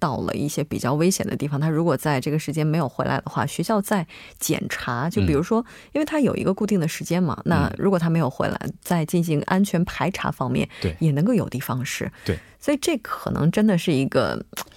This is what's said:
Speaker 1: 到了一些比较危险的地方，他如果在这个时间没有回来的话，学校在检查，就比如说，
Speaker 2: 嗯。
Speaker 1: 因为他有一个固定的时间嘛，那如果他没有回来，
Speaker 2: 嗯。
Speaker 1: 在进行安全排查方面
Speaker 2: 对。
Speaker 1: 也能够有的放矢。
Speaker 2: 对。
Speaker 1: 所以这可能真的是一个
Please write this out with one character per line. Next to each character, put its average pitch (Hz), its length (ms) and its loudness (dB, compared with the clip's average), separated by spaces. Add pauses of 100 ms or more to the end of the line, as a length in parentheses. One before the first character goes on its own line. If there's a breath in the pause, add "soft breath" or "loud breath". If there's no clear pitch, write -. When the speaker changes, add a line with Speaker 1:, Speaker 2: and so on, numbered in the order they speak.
Speaker 1:
到 147 180 0
了 - 160 -2
一 143 140 -2
些 147 160 -4
比 104 160 -4
较 123 140 0
危 160 180 4
险 - 160 -2
的 - 80 -2
地 139 120 -4
方， 143 120 -2
他 156 100 2
如 151 140 0
果 165 120 2
在 143 260 0
这 147 100 -2
个 151 80 0
时 147 140 -4
间 151 120 0
没 156 120 2
有 156 120 0
回 - 160 -4
来 127 120 0
的 - 120 -4
话， 123 160 -2
学 - 160 -4
校 214 200 0
在 202 260 0 (320 loud breath)
检 - 300 -2
查， 127 400 -4
就 110 140 0
比 92 100 4
如 143 100 2
说， 220 160 2
Speaker 2:
嗯。 240 60 -2 (280 loud breath)
Speaker 1:
因 285 80 0
为 311 40 2
他 302 160 0
有 208 160 4
一 - 60 -4
个 185 100 2
固 214 120 -2
定 202 140 2
的 156 80 0
时 - 160 -6
间 175 180 0
嘛， 156 220 0
那 170 340 2
如 196 120 2
果 180 100 4
他 165 100 2
没 165 80 4
有 151 120 2
回 - 180 -2
来， - 140 -2
Speaker 2:
嗯。 - 200 -6
Speaker 1:
在 170 240 0
进 175 160 2
行 160 200 2
安 185 220 2
全 180 200 2
排 147 260 -2
查 131 220 -2
方 131 180 -4
面 135 180 0 (140 loud breath)
Speaker 2:
对。 82 180 -2
Speaker 1:
也 160 120 2
能 143 120 2
够 240 120 4
有 160 140 2
的 127 100 -6
放 123 260 -4
矢。 - 260 -6 (140 loud breath)
Speaker 2:
对。 90 140 0 (200 loud breath)
Speaker 1:
所 - 140 0
以 285 80 2
这 330 160 0
可 - 320 -6
能 147 220 2
真 214 160 4
的 185 100 4
是 170 160 0
一 131 140 2
个 80 360 0 (340)